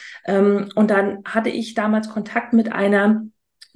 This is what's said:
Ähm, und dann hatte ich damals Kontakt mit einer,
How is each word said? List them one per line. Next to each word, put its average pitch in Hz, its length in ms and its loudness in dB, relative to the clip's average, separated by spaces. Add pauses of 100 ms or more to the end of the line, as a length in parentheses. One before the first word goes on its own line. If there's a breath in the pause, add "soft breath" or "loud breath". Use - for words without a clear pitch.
(260 loud breath)
Ähm, 202 500 2
und 214 140 4
dann 202 360 0
hatte 226 240 -2
ich 233 260 -8
damals 214 340 -2
Kontakt - 440 -6
mit 226 180 2
einer, 202 520 2 (520)